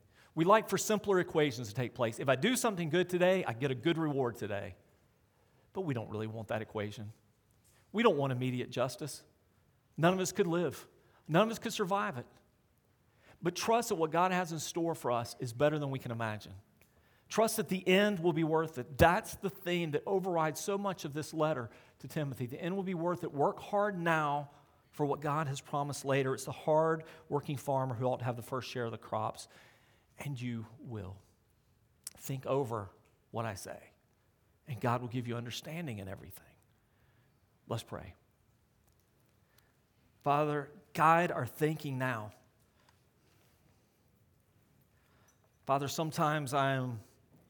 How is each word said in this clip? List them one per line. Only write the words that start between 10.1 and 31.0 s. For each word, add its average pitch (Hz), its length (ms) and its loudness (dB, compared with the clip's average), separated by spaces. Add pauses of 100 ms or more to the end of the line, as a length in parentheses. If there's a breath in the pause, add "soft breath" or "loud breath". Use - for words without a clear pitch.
of 190 60 0
us 180 100 -2
could 202 160 2
live. 165 400 0 (400 soft breath)
None 165 160 6
of 226 80 2
us 220 80 -6
could 226 140 -6
survive 196 460 -2
it. - 80 -10 (1160 soft breath)
But 175 140 0
trust 233 320 2
that 202 80 0
what 160 160 2
God 180 180 4
has 180 220 0
in 156 80 -4
store 165 340 0
for 135 160 -2
us 120 300 0
is 120 120 -6
better 147 260 4
than 143 120 -4
we 131 80 -4
can 123 140 -6
imagine. 110 400 -6 (760 soft breath)
Trust 214 280 2
that 196 120 -2
the 185 200 -2
end 196 320 6
will 170 120 4
be 160 120 2
worth 160 340 0
it. 123 180 -8
That's 165 400 6
the 190 140 -6
theme 175 400 -2
that 147 160 -2
overrides 170 540 0
so 202 180 -2
much 196 260 -4
of 147 80 -8
this 151 220 -6
letter 151 340 0 (300 loud breath)
to 139 100 -14
Timothy. 135 380 -4
The - 160 -8
end 175 140 -2
will 196 80 -2
be 190 100 -2
worth 175 300 -2
it. 147 100 -6
Work 160 240 2
hard 202 400 0
now 151 520 2 (420 loud breath)
for 147 120 -2
what 143 160 0
God 147 280 0
has 135 120 -4
promised 143 440 -4
later. 135 300 2
It's 131 100 -6
the 139 80 -8
hard-working 156 1040 0
farmer 131 380 0
who 120 100 -2
ought 127 160 0
to 120 40 -6
have 120 120 -2
the 117 60 -10
first - 280 -6
share 123 140 -4
of 117 80 -4
the 113 60 -8
crops. - 500 -4 (720 soft breath)
And 139 200 -8
you 117 260 -6 (120)
will. 101 380 -10 (1000)